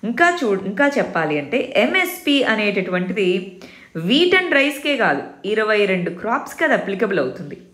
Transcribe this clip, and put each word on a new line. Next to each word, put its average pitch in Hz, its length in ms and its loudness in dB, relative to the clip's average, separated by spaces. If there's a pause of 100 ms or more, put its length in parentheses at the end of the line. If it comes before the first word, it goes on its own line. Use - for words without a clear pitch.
ఇంకా 320 180 2 (140)
చూ-, 226 100 0 (200)
ఇంకా 285 160 2 (100)
చెప్పాలి 160 440 0
అంటే 139 180 -2 (260)
ఎంఎస్పీ 349 500 0 (180)
అనేటటువంటిది 190 760 0 (840)
wheat 349 320 4
and 339 180 -2
rice-కే 294 340 0 (100)
కాదు, 143 200 0 (300)
ఇరవై 214 260 2 (140)
రెండు 180 180 -2 (100)
క్రాప్స్‌కి 254 460 -4
అది 247 120 4
అప్లికబుల్ 196 440 -2
అవుతుంది. 135 340 -8 (160)